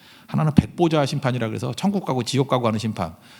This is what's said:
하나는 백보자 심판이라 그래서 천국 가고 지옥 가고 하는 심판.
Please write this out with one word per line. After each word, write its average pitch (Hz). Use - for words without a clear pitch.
하나는 151
백보자 156
심판이라 127
그래서 113
천국 196
가고 127
지옥 131
가고 123
하는 110
심판. 98